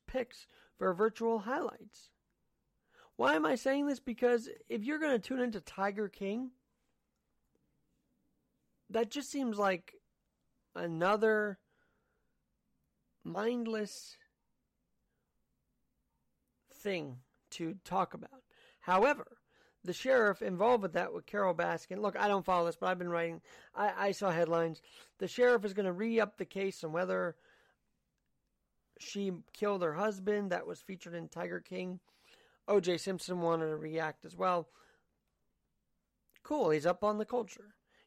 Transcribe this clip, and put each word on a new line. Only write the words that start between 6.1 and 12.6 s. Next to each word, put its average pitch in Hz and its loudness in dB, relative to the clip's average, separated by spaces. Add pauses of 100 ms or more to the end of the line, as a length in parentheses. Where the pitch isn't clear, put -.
that 220 0
just 285 -6
seems 247 -2
like 190 0 (800)
another 202 2 (1700)